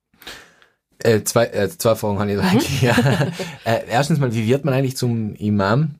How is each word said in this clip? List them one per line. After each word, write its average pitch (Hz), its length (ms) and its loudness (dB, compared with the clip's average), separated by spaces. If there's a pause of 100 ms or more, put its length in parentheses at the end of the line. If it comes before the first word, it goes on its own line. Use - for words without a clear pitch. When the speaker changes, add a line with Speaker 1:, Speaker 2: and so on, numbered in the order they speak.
(1000)
Speaker 1:
Äh, 110 220 4
zwei, 117 220 2
äh, 101 240 -2
zwei 113 260 0
Fragen 104 240 -2
habe 104 120 -2
ich 101 60 -2
da 95 60 -2
Speaker 2:
Mhm. - 60 2
Speaker 1:
eigentlich, - 320 2
ja. 120 120 4
Speaker 2:
<laughs> 180 720 0
Speaker 1:
Äh, 113 160 0 (100)
erstens 143 300 0
mal, 127 160 0
wie 113 120 -2
wird 139 180 0
man 135 80 -2
eigentlich 131 240 -2
zum 117 380 -4
Imam? 104 640 0